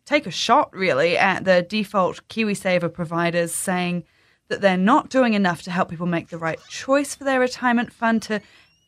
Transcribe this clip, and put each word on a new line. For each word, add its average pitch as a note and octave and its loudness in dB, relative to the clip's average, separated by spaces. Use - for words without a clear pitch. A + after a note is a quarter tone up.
take D4 0
a F#3 -10
shot, B3 2
really, E3+ 2
at - 2
the F3+ 4
default G3 -2
KiwiSaver F#3 -2
providers, E3+ -2
saying F3+ -4
that - -6
they're F#3+ 4
not G3+ 4
doing B3 4
enough F#3 0
to F3+ -10
help F3+ -2
people F3 -6
make E3+ -2
the E3+ -12
right E3 -4
choice - -2
for C#4 -14
their C4+ 0
retirement B3 0
fund, A3+ 0
to G#3+ -6